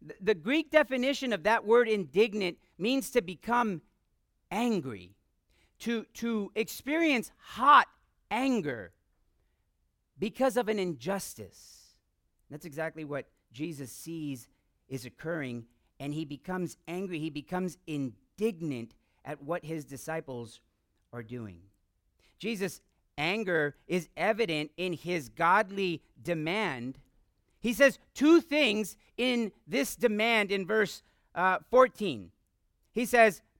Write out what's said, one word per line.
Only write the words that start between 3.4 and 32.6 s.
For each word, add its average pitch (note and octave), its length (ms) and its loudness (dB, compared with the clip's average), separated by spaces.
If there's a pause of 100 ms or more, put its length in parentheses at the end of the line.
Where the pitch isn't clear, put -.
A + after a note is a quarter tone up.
angry, C#3 640 -4 (640)
to, A3+ 240 -4 (100)
to A3+ 400 -4
experience C#4 800 -2
hot C4+ 520 6 (420)
anger, F3+ 640 -2 (1300)
because A3+ 380 0
of A3 120 0
an G#3+ 100 0
injustice. E3 1160 -6 (560)
That's D3 140 -14
exactly D#3 400 -8
what C#3 220 -8 (260)
Jesus C3+ 400 -10
sees D3+ 560 -10 (400)
is B2+ 160 -8
occurring, B2+ 600 -8 (340)
and C#3+ 140 -6
he D#3+ 100 -4
becomes F3 520 -6 (100)
angry. F3+ 320 -6
He D#3 120 -4
becomes F3+ 560 -6
indignant D3 1080 -6 (300)
at C#3+ 180 -10
what D3 220 -6
his D3+ 200 -8
disciples C3 760 -10 (520)
are A#2+ 100 -10
doing. A2 380 -12 (800)
Jesus' G3 420 -6 (360)
anger E3+ 580 0 (120)
is E3+ 300 -2
evident E3+ 600 0
in F3+ 160 -4
his D#3+ 360 -6
godly F#3 760 0 (200)
demand. D#3 760 -4 (640)
He A#3 120 -2
says C4+ 260 4 (160)
two D#4+ 260 8
things B3 560 0 (200)
in A#3+ 360 0 (140)
this A#3+ 300 -2
demand G#3+ 560 2
in G3 140 -2
verse, G#3+ 360 0 (320)
uh, F3+ 240 2 (120)
fourteen. G3 600 4 (600)